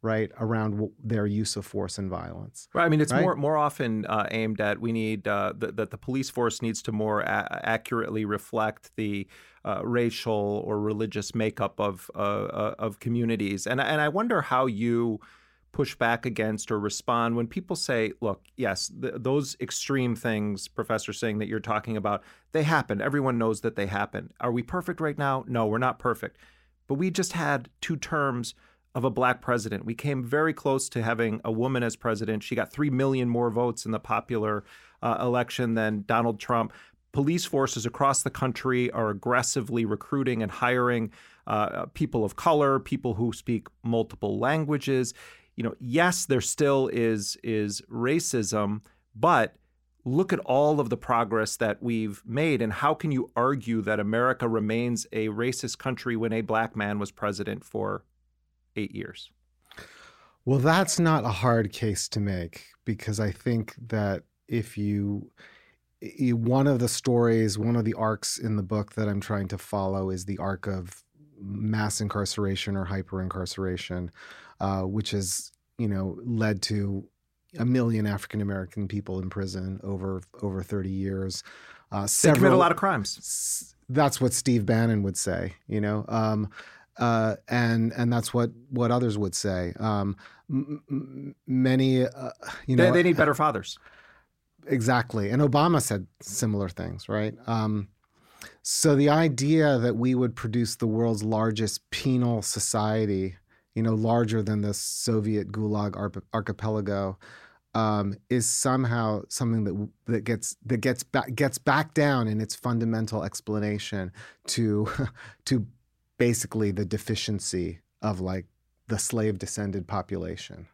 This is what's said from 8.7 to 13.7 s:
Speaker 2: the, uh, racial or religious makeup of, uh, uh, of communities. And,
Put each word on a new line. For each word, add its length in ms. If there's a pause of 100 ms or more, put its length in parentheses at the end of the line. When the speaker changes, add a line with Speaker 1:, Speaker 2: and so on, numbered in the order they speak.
Speaker 2:
the, 320 (380)
uh, 180
racial 840
or 140
religious 560
makeup 460
of, 340
uh, 40
uh, 600
of 220
communities. 680
And, 140